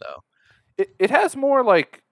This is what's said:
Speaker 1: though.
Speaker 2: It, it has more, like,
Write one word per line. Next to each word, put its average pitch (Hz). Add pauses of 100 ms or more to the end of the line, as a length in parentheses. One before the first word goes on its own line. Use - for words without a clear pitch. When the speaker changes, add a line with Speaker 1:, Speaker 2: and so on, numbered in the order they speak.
Speaker 1:
though. 71 (640)
Speaker 2:
It, -
it -
has 349
more, 269
like, 185